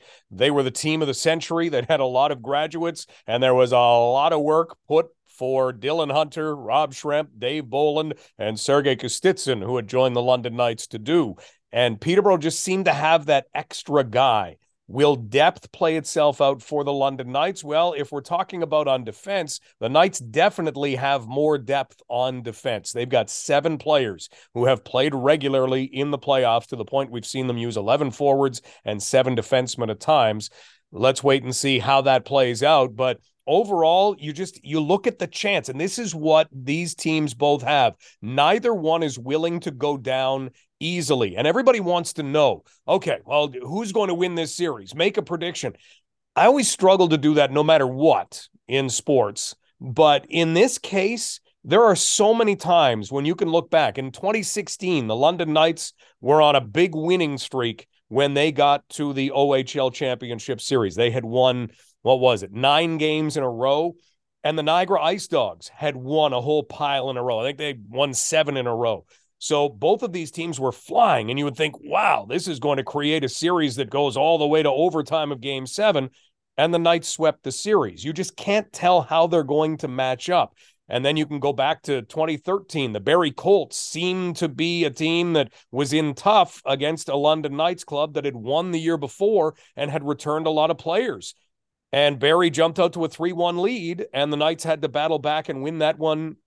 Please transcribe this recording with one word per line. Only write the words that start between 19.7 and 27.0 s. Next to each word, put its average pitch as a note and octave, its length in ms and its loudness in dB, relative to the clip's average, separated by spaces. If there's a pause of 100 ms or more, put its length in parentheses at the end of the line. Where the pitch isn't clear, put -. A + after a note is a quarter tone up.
the A2+ 100 -4
Knights E3+ 300 4
definitely C#3+ 800 -2
have C3+ 320 -2
more D3 280 0
depth C3+ 520 -6
on B2+ 340 -2
defense. A2+ 480 -6
They've A#2+ 180 -6
got A#2 220 2
seven D3 480 -2
players B2+ 500 -2 (260)
who A#2+ 100 0
have B2+ 180 2
played C#3+ 320 0
regularly C3+ 720 2
in C3+ 260 -4
the C#3+ 80 -4
playoffs, A#2+ 500 2
to C3+ 80 -10
the A2 80 -8
point C3+ 280 -4